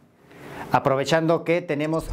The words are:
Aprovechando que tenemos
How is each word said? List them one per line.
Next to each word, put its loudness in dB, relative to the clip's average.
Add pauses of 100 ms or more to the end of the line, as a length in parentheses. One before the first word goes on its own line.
(720)
Aprovechando 2
que 0
tenemos -4